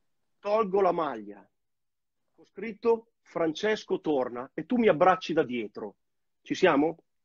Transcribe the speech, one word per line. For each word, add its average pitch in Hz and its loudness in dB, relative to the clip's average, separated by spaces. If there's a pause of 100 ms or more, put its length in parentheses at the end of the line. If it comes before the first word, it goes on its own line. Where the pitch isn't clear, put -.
(380)
Tolgo 202 0
la 180 4
maglia, 110 -6 (880)
ho 160 -20
scritto 226 -4
"Francesco 170 -2
torna" 127 -2
e 160 -8
tu 247 -2
mi 226 4
abbracci 175 4
da 151 2
dietro. 110 -8 (460)
Ci - -6
siamo? 165 0 (200)